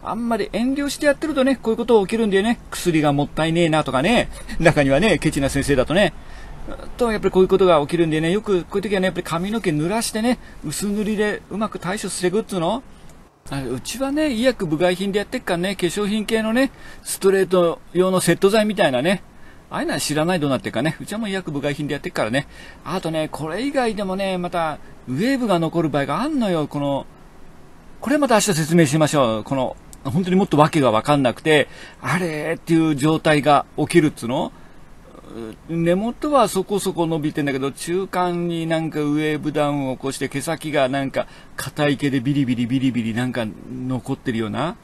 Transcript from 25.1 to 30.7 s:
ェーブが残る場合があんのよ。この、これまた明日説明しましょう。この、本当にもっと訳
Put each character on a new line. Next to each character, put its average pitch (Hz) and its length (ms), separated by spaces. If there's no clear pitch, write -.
ェ 233 220
ー - 20
ブ 240 100
が 180 120
残 165 240
る 156 60
場 143 120
合 139 40
が 147 160
あ 277 60
ん 311 120
の 214 100
よ。 156 180
こ 147 140
の、 139 240
こ - 80
れ 294 80
ま 285 100
た 226 80
明 208 60
日 208 120
説 156 220
明 170 80
し 143 140
ま 151 100
し - 80
ょ 113 240
う。 104 60
こ 139 100
の、 127 220
本 160 220
当 180 40
に 180 60
も 196 80
っ 190 40
と 151 100
訳 156 240